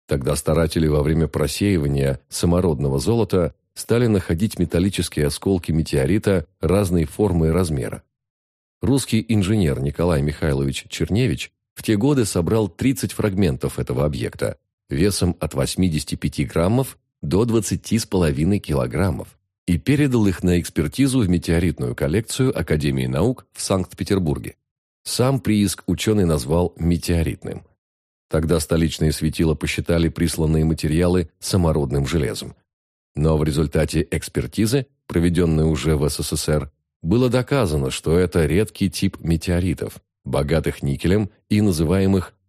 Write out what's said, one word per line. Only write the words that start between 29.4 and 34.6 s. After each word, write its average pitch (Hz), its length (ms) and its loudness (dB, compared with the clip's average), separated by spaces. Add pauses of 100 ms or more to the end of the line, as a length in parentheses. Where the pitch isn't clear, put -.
посчитали 82 520 0
присланные 80 560 0
материалы 82 640 0 (100)
самородным 73 680 0
железом. 67 480 -4 (600)
Но 78 200 2
в 73 60 0
результате 78 640 0
экспертизы, 107 800 -2 (220)